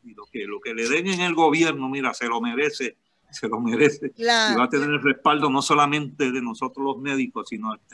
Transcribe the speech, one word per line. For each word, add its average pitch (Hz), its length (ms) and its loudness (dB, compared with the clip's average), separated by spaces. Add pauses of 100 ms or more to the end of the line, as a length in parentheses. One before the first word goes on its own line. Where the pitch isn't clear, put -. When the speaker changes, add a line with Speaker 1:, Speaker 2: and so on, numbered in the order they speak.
Speaker 1:
y 113 100 -20
lo 104 120 -20
que, 110 180 -8
lo 101 160 -8
que 117 140 -8
le 117 120 -4
den 160 200 0
en 185 160 -2
el 175 120 0
gobierno, 156 540 2
mira, 135 240 -2
se 120 140 -6
lo 117 160 -2
merece, 127 560 -4 (340)
se - 160 -8
lo 117 120 -2
merece. 131 500 2
Speaker 2:
Claro. 226 440 2
Speaker 1:
Y - 40 2
va - 60 4
a - 60 -2
tener 147 180 0
el 147 140 -2
respaldo 143 480 2
no 135 120 2
solamente 147 680 2
de 127 120 -4
nosotros 127 420 -6
los 135 140 -2
médicos, 131 500 -4
sino 110 260 -8
el - 60 -18 (140)